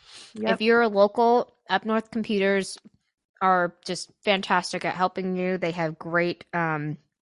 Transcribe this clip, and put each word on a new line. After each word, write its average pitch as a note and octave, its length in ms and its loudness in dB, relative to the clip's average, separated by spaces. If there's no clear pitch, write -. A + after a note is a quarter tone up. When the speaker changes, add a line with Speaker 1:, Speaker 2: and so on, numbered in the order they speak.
Speaker 1:
Yep. A3 200 -2
Speaker 2:
If A3 80 -4
you're A#3 200 4
a A3+ 60 2
local, G#3+ 640 2
Up F#3+ 160 -2
North A3 260 -2
Computers G3 680 -2
are F3+ 340 2
just - 260 -10
fantastic F#3+ 600 0
at E3+ 100 -4
helping F#3 420 -2
you. F#3 220 -2
They E3+ 140 -2
have E3 260 -4
great, E3+ 540 -2
um, D#3 460 -2